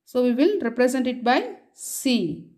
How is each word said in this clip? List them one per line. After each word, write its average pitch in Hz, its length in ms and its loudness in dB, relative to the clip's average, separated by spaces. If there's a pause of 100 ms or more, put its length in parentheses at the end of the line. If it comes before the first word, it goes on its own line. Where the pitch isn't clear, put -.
So 247 200 -2
we 247 80 2
will 349 280 2
represent 247 460 0
it 247 160 -4
by 302 340 0 (160)
C. 190 760 -2 (120)